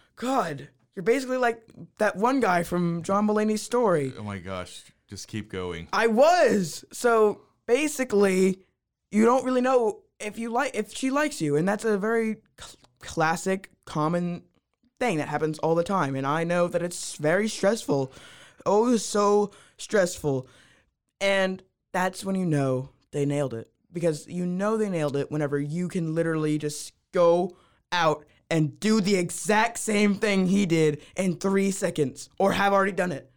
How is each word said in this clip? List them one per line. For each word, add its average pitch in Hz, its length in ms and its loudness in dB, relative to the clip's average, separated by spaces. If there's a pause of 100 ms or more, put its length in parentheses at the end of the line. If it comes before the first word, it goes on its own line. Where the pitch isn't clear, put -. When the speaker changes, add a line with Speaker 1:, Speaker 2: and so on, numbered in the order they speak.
(160)
Speaker 1:
God, 180 540 -4 (260)
you're 185 80 -10
basically 254 340 0
like 240 240 0 (360)
that 208 180 0
one 247 240 2
guy 175 240 2
from 170 400 -2
John 208 240 0
Mulaney's 214 340 0
story. 175 560 0
Speaker 2:
Oh 107 60 -12
my 101 160 -8
gosh, 90 440 -10 (260)
just 98 180 -14
keep 107 220 -8
going. 87 420 -8
Speaker 1:
I 220 160 2
was. 226 840 2
So, 220 500 2 (260)
basically, 202 920 2 (520)
you 214 140 4
don't 254 200 4
really 254 160 2
know 247 380 2 (200)
if 208 200 -10
you 226 100 -6
like, 247 260 -2
if 208 200 -6
she 262 160 -2
likes 294 300 -2
you, 147 160 0
and 170 100 2
that's 208 180 -2
a 214 120 0
very 220 400 -2 (200)
cl-, - 180 -20 (240)
classic, 175 680 -2 (160)
common 175 580 -4 (560)
thing 220 180 0
that 135 100 -4
happens 151 320 -2
all 160 160 0
the 170 80 0
time, 165 320 -2
and 135 100 -4
I 156 200 0
know 175 240 0
that 170 120 -2
it's - 360 -8
very 175 320 0
stressful. 175 640 -2 (520)
Oh, 226 300 4
so 208 560 2 (260)
stressful. 156 720 -2 (720)
And 190 420 0 (320)
that's 185 320 -2
when 190 100 -2
you 185 100 0
know 135 440 0 (220)
they 143 140 -2
nailed 143 280 -2
it, 113 160 -10 (220)
because 165 360 -2
you 180 180 -6
know 196 320 -2
they 214 120 -2
nailed 151 280 -2
it 143 120 -2
whenever 143 300 -2
you 160 300 -4
can 165 260 -4
literally 156 420 0
just 151 360 -8 (180)
go 175 460 4 (340)
out 160 340 2 (260)
and 156 280 0
do 220 220 2
the 196 140 2
exact 208 640 0
same 208 360 2
thing 190 320 0
he 196 180 2
did 156 360 2 (160)
in 180 180 0
three 196 360 0
seconds, 170 580 -4 (100)
or 190 140 4
have 196 200 2
already 196 180 2
done 180 200 -2
it. 131 260 -10